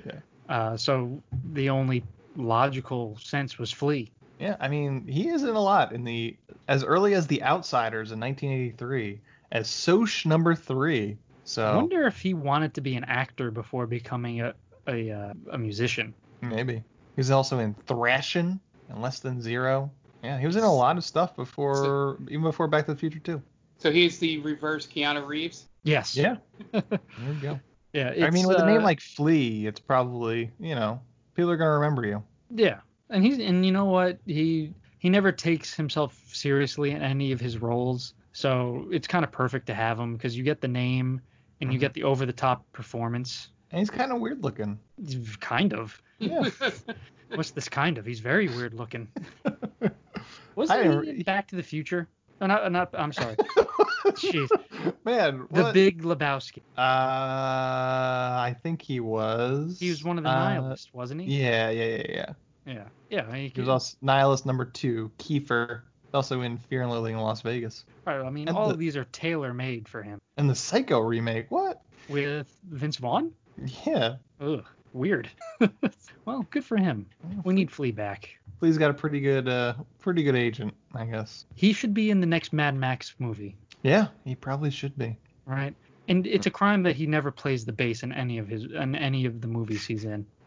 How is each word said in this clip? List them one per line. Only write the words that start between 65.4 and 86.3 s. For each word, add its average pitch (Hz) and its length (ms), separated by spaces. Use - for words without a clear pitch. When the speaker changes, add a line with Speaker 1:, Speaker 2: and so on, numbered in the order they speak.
Speaker 1:
also 135 280
in 117 160
Fear 127 260
and 120 80
Loathing 113 240
in 110 60
Las 110 200
Vegas. 117 440
Speaker 2:
Right, 143 140
I 131 100
mean, 147 180
Speaker 1:
And 175 100
Speaker 2:
all 214 100
Speaker 1:
the 202 60
Speaker 2:
of 160 60
these 156 180
are 127 80
tailor-made 127 800
for 110 160
him. 104 160
Speaker 1:
And 143 120
the 123 60
Psycho 214 440
remake, 113 500
what? 359 320
Speaker 2:
With 143 440
Vince 151 280
Vaughn? 190 340
Speaker 1:
Yeah. 135 300
Speaker 2:
Ugh, 156 240
weird. 147 360
<laughs> 208 100
Well, 240 260
good 285 140
for 226 100
him. 139 300
Speaker 1:
Yeah, 202 160
Speaker 2:
We 185 80
need 190 180
Flea 135 200
back. 101 460
Speaker 1:
Flea's 165 180
got 151 140
a - 20
pretty 143 280
good, 135 260
uh, 123 280
pretty 175 240
good 139 120
agent, 117 380
I 113 120
guess. 110 400
Speaker 2:
He 208 160
should 208 220
be 214 180
in 196 80
the 180 80
next 165 240
Mad 147 240
Max 131 420
movie. 104 380
Speaker 1:
Yeah, 175 260
he 127 100
probably 143 340
should 139 280
be. 113 180
Speaker 2:
Right. 139 280
And 185 180
it's 196 200